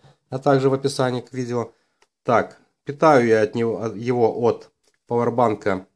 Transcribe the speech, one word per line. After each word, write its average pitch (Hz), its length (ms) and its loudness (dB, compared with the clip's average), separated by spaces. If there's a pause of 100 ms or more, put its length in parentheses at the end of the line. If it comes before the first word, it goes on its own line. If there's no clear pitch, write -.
(280)
а 131 100 -10
также 135 320 2
в 135 40 2
описании 131 460 -4
к - 120 -18
видео. 120 400 -6 (500)
Так, 110 380 0 (240)
питаю 143 420 2
я 113 160 4
от 107 140 -4
него, 113 260 -4
от, 110 140 -8
его 117 440 -2
от 117 300 -2 (380)
пауэрбанка 117 880 -2